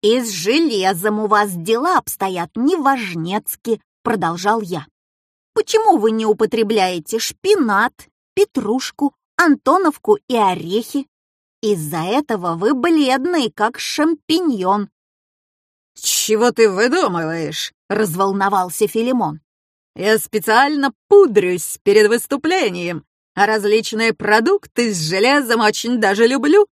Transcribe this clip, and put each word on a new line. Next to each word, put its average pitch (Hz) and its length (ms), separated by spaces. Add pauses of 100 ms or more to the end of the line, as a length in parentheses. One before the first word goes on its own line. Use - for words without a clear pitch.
«И 226 200
с 233 80
железом 202 880
у 214 80
вас 208 240
дела 226 460
обстоят 180 580
неважнецки», 226 1300 (280)
продолжал 180 520
я. 175 260 (640)
«Почему 440 440
вы 220 120
не 220 160
употребляете 208 920
шпинат, 240 760 (400)
петрушку, 262 800 (240)
антоновку 302 800 (100)
и 247 80
орехи? 208 680 (560)
Из-за 170 380
этого 185 560
вы 202 180
бледный, 269 760
как 214 280
шампиньон». 294 1120 (1040)
«С - 80
чего 220 500
ты 220 200
выдумываешь?» 175 1000 (140)
разволновался 196 1000
Филимон. 226 540 (540)
«Я 214 220
специально 269 760 (160)
пудрюсь 202 760
перед 208 240
выступлением, 214 1000 (300)
а 196 100
различные 214 680
продукты 226 800
с 190 60
железом 226 640
очень 226 380
даже 214 260
люблю 294 420 (100)